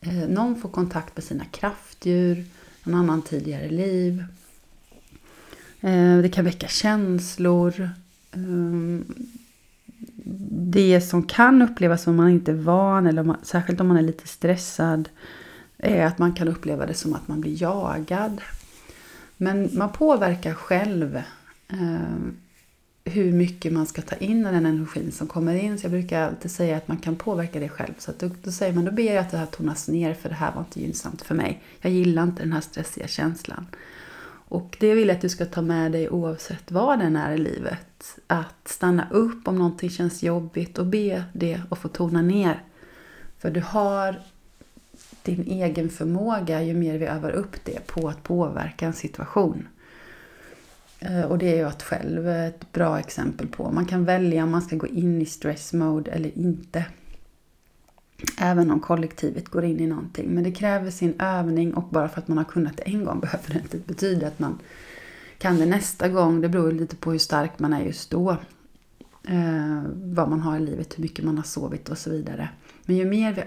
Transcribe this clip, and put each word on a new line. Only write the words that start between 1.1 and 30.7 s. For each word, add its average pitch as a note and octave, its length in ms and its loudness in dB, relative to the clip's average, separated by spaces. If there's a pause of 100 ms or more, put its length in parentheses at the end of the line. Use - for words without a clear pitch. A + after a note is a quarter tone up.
med D#3+ 80 -8
sina - 200 -8
kraftdjur, F3+ 1000 -2 (400)
någon E3+ 160 2
annan D#3+ 220 2
tidigare D3 460 -6
liv. F3+ 560 0 (1600)
Eh, F3+ 380 8
det F3+ 100 8
kan F3+ 160 2
väcka F3 240 -2
känslor. F3+ 1200 2 (420)
Ehm, F3 720 -2 (1500)
det F3+ 500 6
som F3 220 2
kan B3 400 8
upplevas F3 440 2
om E3+ 100 6
man E3+ 140 8
inte F3 200 6
är D#3 60 2
van, F#3 500 4
eller D#3+ 140 4
om D#3+ 60 2
man, D#3+ 160 2
särskilt F3+ 380 0
om F#3 80 4
man F3 80 8
är E3 60 8
lite D#3+ 260 -2
stressad, E3 800 0 (680)
är F#3 280 4
att E3+ 120 0
man F3 160 4
kan F3 140 0
uppleva D3+ 380 -2
det D#3+ 80 -4
som D#3 200 -2
att - 140 -10
man D#3 120 -4
blir D#3 220 -4
jagad. F#3 760 -2 (960)
Men F#3+ 360 2
man G3+ 200 0
påverkar G3 640 2
själv, E3+ 680 0 (460)
ehm, E3+ 680 -4 (680)
hur F3+ 280 2
mycket F3 400 2
man D#3+ 140 0
ska D#3+ 160 -8
ta - 140 -6
in A3 300 0
av F#3+ 60 -2
den E3 140 2
energin D#3 460 -2
som - 140 -8
kommer E3 280 0
in. G3+ 240 -2
Så G3+ 60 -12
jag F3+ 60 -2
brukar F3 320 -2
alltid - 280 -6
säga E3+ 260 0
att D#3+ 120 -6
man D#3+ 80 -4
kan E3+ 200 -4
påverka E3+ 440 -4
det D#3 80 -6
själv. - 300 -8
Så - 120 -12
att - 80 -10
då, F3+ 120 -4 (120)
då F#3+ 80 -10
säger F3+ 220 -2
man, E3+ 120 2
då F#3+ 60 0
ber G#3+ 240 2
jag - 20 4
att F3+ 140 0
det E3 80 -4
här D#3+ 80 -4
tonas D#3 420 -6
ner, E3 260 0
för - 140 -10
det D#3+ 60 -6
här D#3 180 -2
var - 80 -8
inte - 200 -10